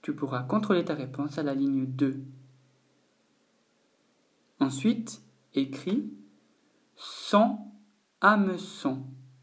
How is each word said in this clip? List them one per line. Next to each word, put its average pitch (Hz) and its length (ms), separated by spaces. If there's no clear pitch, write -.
Tu 147 120
pourras 131 280
contrôler 202 420
ta 160 100
réponse 143 440
à 160 40
la 139 120
ligne 135 320
deux. 131 340
Ensuite, 214 640
écris 180 560
sans - 800
hameçon. 185 880